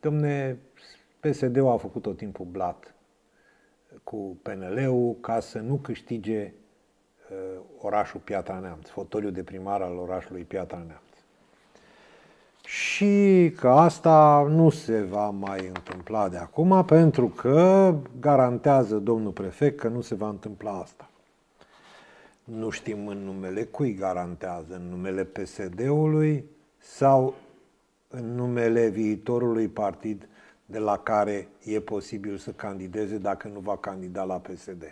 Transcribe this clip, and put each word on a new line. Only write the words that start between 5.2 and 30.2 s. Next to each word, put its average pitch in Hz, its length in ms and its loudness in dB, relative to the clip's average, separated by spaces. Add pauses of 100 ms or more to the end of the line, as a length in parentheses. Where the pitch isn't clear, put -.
ca 113 200 -4
să - 180 -12
nu 123 180 -4
câștige, 110 760 -6 (800)
ă, 95 300 -12 (180)
orașul 104 400 -2
Piatra 95 380 -8
Neamț, 85 300 -14
fotoliul 101 440 -8
de 90 100 -10
primar 95 380 -6
al 90 160 -6
orașului 90 460 -10
Piatra 87 340 -10 (100)
Neamț. 80 160 -20 (1600)
Și 196 920 4
că 160 120 2
asta 151 800 8
nu 160 220 6
se 113 320 -2
va 101 280 -2
mai 98 360 -8
întâmpla 92 600 -6
de 90 80 -6
acum, 175 480 2
pentru 156 440 6
că 180 680 6 (260)
garantează 127 760 4
domnul 107 360 0
prefect 139 460 -2
că 117 100 -4
nu 120 120 -4
se 117 140 -8
va 104 140 -6
întâmpla 104 440 -10
asta. - 380 -14 (1300)
Nu 113 260 -8
știm 104 360 -10
în 101 120 -8
numele 95 460 -8
cui 120 300 -4
garantează, 87 800 -8
în 87 140 -14
numele 92 360 -6
P - 220 -12
S - 120 -18 (160)
D-ului 151 680 0 (340)
sau 135 560 2 (720)
în 120 260 -10
numele 117 540 0
viitorului 110 800 -2
partid 104 600 -6 (380)